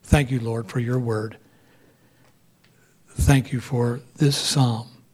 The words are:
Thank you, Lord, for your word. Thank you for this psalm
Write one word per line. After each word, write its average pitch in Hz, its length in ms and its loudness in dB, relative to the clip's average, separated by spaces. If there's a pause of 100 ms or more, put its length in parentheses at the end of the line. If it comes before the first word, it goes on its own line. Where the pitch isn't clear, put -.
Thank 143 280 2
you, 127 100 -2
Lord, 113 280 -6
for 127 120 -4
your 123 180 -2
word. 110 400 -4 (1700)
Thank - 440 2
you 123 80 -4
for 120 400 -2 (160)
this 143 200 2
psalm 120 520 0 (260)